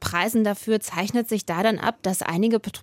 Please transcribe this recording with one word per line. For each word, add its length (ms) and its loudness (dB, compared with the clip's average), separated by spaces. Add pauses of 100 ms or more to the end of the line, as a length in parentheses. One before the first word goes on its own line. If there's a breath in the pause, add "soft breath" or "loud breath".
Preisen 420 2
dafür. 380 0
Zeichnet 480 -2
sich 160 -2
da 180 0
dann 160 2
ab, 220 -2
dass 200 -2
einige 380 2
P-, 120 -10 (120)